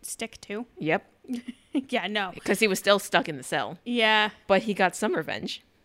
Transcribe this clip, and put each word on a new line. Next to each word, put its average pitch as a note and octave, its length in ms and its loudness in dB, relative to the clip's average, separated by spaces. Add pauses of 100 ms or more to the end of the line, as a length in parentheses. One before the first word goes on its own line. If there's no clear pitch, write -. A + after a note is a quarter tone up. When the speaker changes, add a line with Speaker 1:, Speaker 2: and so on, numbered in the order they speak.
Speaker 1:
stick, - 360 -10
too. G#3 280 -10 (100)
Speaker 2:
Yep. - 260 0 (240)
Speaker 1:
<laughs> B3+ 640 -8
Yeah, F#3+ 180 -2
no. G3+ 260 -4 (100)
Speaker 2:
'Cause G#3 160 0
he A3 80 6
was F#3+ 120 0
still G3+ 180 6
stuck - 320 2
in D3+ 80 -8
the B2 60 -14
cell. C#3+ 420 -4
Speaker 1:
Yeah. A3 460 2 (160)
Speaker 2:
But G3 160 6
he G#3+ 100 -2
got F3+ 220 2
some - 200 0
revenge. - 460 -6 (240)